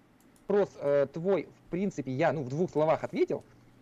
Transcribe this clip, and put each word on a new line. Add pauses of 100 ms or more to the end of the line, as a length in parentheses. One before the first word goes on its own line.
(480)
Вопрос, (100)
э,
твой, (180)
в
принципе,
я,
ну,
в
двух
словах
ответил. (380)